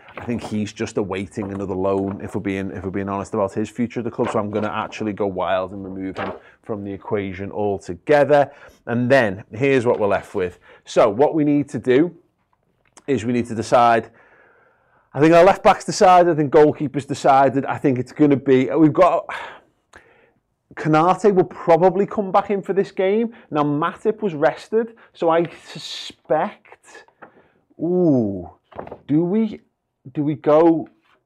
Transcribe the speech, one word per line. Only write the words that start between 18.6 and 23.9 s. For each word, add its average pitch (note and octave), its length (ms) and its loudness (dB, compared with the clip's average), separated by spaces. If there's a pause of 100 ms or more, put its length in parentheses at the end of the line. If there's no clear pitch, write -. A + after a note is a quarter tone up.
we've D3+ 240 4
got, E3 340 2 (1500)
Konate F3+ 600 2
will F3+ 100 4
probably F3+ 600 2
come F#3+ 260 -6
back G3 160 0
in G3 140 -4
for - 100 -8
this F#3 180 -2
game. G#3+ 440 -2 (160)
Now, D3 120 -2
Matip E3 600 -4